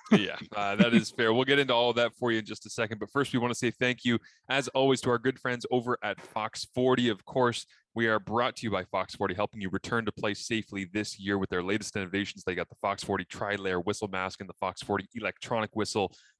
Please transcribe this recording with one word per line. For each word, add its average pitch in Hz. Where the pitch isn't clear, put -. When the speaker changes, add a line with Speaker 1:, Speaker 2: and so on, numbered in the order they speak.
Speaker 1:
<laughs> -
Speaker 2:
Yeah, 87
uh, 101
that 117
is 110
fair. 113
We'll 123
get 139
into 131
all 120
of 117
that 120
for 120
you 113
in 107
just 107
a 107
second. 113
But 104
first, 139
we 131
wanna 120
say 123
thank 123
you, 120
as 131
always, 135
to -
our 120
good 127
friends 123
over 120
at 104
Fox -
forty. 127
Of 104
course, 123
we 117
are 110
brought 113
to -
you 101
by 92
Fox 95
forty, 95
helping 104
you 98
return 113
to 104
play 107
safely 104
this 101
year 98
with 95
their 90
latest 101
innovations. 98
They 92
got 87
the -
Fox 98
forty 95
Tri-Layer 98
Whistle 101
Mask 95
and 95
the 87
Fox 92
forty 98
Electronic 110
Whistle. 104